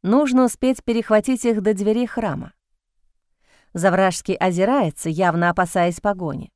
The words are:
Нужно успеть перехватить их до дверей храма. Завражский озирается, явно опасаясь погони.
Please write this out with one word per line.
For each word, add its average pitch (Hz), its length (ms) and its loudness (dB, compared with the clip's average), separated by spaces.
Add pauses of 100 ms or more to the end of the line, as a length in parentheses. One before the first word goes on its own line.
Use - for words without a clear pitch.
Нужно 254 420 4
успеть 254 400 -2
перехватить 226 600 0
их 220 180 0
до 214 120 2
дверей 214 320 0
храма. 214 460 -6 (1200)
Завражский 185 640 0
озирается, 185 720 0
явно 170 400 0
опасаясь 175 520 0
погони. 185 560 -6